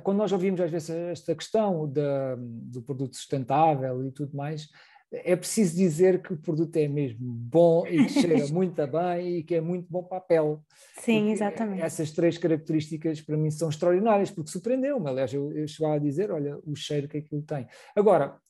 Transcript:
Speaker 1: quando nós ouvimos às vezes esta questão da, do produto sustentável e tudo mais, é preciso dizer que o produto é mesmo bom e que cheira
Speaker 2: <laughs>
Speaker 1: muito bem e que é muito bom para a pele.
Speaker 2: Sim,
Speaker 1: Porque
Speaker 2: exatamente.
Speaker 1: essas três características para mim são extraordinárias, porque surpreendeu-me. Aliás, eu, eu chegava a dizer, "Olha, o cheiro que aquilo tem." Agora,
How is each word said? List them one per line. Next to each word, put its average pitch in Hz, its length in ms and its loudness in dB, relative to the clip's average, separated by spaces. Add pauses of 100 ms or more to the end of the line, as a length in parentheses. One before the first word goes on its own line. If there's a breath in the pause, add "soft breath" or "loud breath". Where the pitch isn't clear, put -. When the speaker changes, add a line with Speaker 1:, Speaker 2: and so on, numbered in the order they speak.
Speaker 1:
quando 196 160 0
nós 208 140 0
ouvimos 190 300 2
às 165 100 0
vezes 160 180 -4
esta 165 460 -4
questão 180 540 0
da, 135 480 -2
do 123 440 -12
produto 131 340 -6
sustentável 135 920 0
e 135 60 -6
tudo 143 240 -8
mais, 151 320 -8 (440 soft breath)
é 180 240 0
preciso 180 420 0
dizer 180 440 4
que - 120 -10
o 156 40 -4
produto 156 400 -2
é 147 100 4
mesmo 139 340 -2
bom 160 680 4
e 262 180 4
que 220 40 4
cheira 175 260 4
Speaker 2:
<laughs> 147 160 2
Speaker 1:
muito 165 360 0
bem 175 500 -2
e 156 60 -4
que 170 120 -2
é 160 60 2
muito 175 280 -4
bom 180 140 -4
para 185 140 -10
a 185 40 -8
pele. 156 360 2 (420 soft breath)
Speaker 2:
Sim, 220 200 4
Speaker 1:
Porque 214 140 2
Speaker 2:
exatamente. 208 480 -2
Speaker 1:
essas 156 300 -4
três 165 260 2
características 156 840 -2
para 151 160 -4
mim 156 140 2
são 156 180 -2
extraordinárias, 185 640 2
porque 156 200 -8
surpreendeu-me. 254 580 -2
Aliás, 131 240 -2
eu, 143 200 -4
eu 151 140 -4
chegava 151 280 -2
a 151 40 0
dizer, 147 320 0
"Olha, 143 340 -4
o 147 100 -6
cheiro 147 320 -4
que 151 100 -8
aquilo 151 260 -6
tem." 139 240 -8 (280 loud breath)
Agora, 180 420 4 (120)